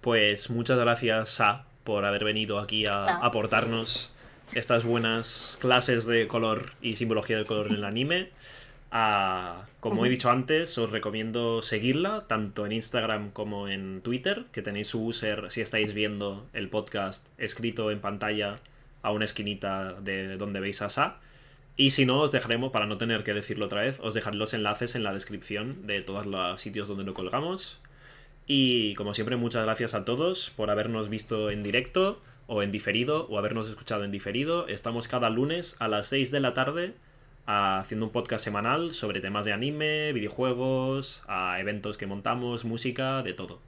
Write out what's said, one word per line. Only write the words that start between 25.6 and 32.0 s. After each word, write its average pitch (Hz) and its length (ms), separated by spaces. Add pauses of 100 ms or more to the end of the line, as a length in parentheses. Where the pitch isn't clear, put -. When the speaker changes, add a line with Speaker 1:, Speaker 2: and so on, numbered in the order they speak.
Speaker 1:
de 101 160
todos 98 220
los 95 360
sitios 101 280
donde 98 160
lo 95 80
colgamos. 139 680 (680)
Y 123 480
como 101 200
siempre, 117 220
muchas 117 280
gracias 110 300
a 101 100
todos 156 520
por 104 140
habernos 107 380
visto 107 420
en 104 140
directo 156 560 (260)